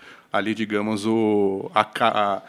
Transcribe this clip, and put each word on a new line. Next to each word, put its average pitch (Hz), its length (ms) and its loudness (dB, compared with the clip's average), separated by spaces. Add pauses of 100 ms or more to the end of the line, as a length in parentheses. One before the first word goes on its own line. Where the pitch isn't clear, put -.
(320)
ali, 101 220 -2
digamos, 104 500 -4
o, 104 680 0
a 107 120 4
ca-, - 240 0
a, 101 400 0